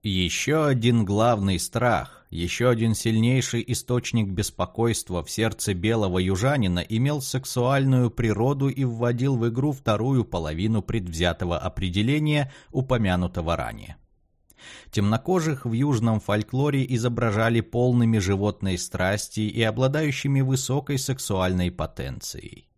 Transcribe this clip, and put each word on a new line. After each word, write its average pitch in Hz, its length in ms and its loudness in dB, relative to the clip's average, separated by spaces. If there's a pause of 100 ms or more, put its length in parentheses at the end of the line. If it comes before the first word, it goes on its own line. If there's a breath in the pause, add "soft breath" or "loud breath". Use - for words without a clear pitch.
Ещё 104 600 0
один 120 400 4
главный 101 540 2
страх, 113 580 -2 (140)
ещё 87 380 -2
один 113 260 2
сильнейший 117 720 0
источник 120 640 -2
беспокойства 95 920 -2
в - 80 -12
сердце 107 420 -2
белого 95 460 0
южанина 95 640 0
имел 135 420 0
сексуальную 131 880 0
природу 123 580 0
и 135 160 -2
вводил 120 520 0
в 117 120 0
игру 131 240 -2
вторую 120 520 0
половину 90 580 -2
предвзятого 87 760 -2
определения, 135 920 0 (180 loud breath)
упомянутого 90 840 0
ранее. 57 400 -10 (920 loud breath)
Темнокожих 139 760 0
в 117 80 -2
южном 117 480 2
фольклоре 131 640 0 (100)
изображали 113 680 2
полными 120 560 4
животной 98 580 0
страсти 98 640 -4
и 107 220 -2
обладающими 135 800 0
высокой 135 560 -2
сексуальной 92 720 0
потенцией. - 1080 -10